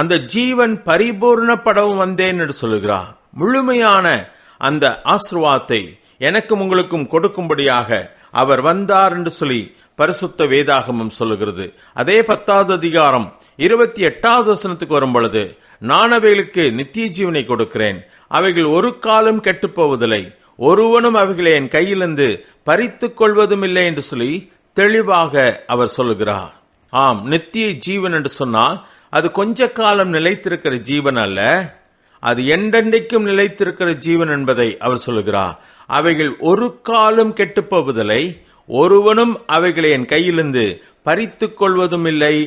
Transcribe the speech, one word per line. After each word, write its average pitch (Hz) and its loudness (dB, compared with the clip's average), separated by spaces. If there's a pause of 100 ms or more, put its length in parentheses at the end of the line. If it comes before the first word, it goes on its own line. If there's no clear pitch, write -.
அந்த 165 0
ஜீவன் 233 -2 (100)
பரிபூர்ணப்படவும் 220 2
வந்தேன் 185 -2
என்று 156 -4
சொல்லுகிறார். 104 -4 (240)
முழுமையான 226 2 (520)
அந்த 139 0
ஆசீர்வாதத்தை 151 0 (380)
எனக்கும் 196 -2
உங்களுக்கும் 180 -2
கொடுக்கும்படியாக 139 0 (320)
அவர் 131 2
வந்தார் 190 2
என்று 175 -4
சொல்லி 131 -4 (320)
பரிசுத்த 165 -2
வேதாகமம் 131 0
சொல்லுகிறது. 101 -4 (280)
அதே 180 2
பத்தாவது 202 0
அதிகாரம் 156 2 (300)
இருபத்தி 226 0
எட்டாவது 233 2
வசனத்துக்கு 170 -4
வரும் 135 0
பொழுது, 110 0 (360)
"நான் 175 2
அவைகளுக்கு 208 2
நித்திய 139 -6
ஜீவனை 170 -4
கொடுக்கிறேன், 110 -2 (300)
அவைகள் 170 0
ஒரு 175 2
காலம் 220 2
கெட்டுப் 185 -4
போவதில்லை, 120 0 (340)
ஒருவனும் 226 4
அவைகளை 185 2
என் 139 2
கையிலிருந்து 165 0 (340)
பறித்துக் 226 -2
கொள்வதும் 208 2
இல்லை" 180 0
என்று 160 -4
சொல்லி 139 -6 (240)
தெளிவாக 180 2
அவர் 120 0
சொல்லுகிறார். 104 -4 (380)
ஆம், 127 2
நித்திய 165 -4
ஜீவன் 185 -6
என்று 151 -4
சொன்னால் 131 0 (320)
அது 160 0
கொஞ்ச 226 -2
காலம் 202 0
நிலைத்திருக்கிற 165 -4
ஜீவன் 139 -2
அல்ல, 98 -2 (840)
அது 120 -2
என்றென்றைக்கும் 220 0
நிலைத்திருக்கிற 196 -2
ஜீவன் 165 -2
என்பதை 131 0 (100)
அவர் 120 -4
சொல்லுகிறார். 101 -2 (320)
"அவைகள் 151 0
ஒரு 196 0 (160)
காலம் 220 2
கெட்டுப்போவதில்லை, 139 -2 (460)
ஒருவனும் 202 4 (120)
அவைகளை 160 2
என் 127 0
கையிலிருந்து 156 0 (380)
பறித்துக் 214 -4
கொள்வதும் 180 0
இல்லை" 151 2 (100)